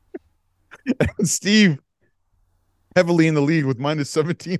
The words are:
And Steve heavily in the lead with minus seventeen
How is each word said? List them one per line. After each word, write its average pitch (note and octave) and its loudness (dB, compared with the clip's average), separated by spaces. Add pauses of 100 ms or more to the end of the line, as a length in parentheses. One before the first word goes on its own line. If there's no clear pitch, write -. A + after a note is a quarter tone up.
(1160)
And F3 -2
Steve G3 2 (1160)
heavily E3+ 4
in D#3 0
the D3 2
lead D3 0
with B2+ -2
minus D3 -4
seventeen E3+ -4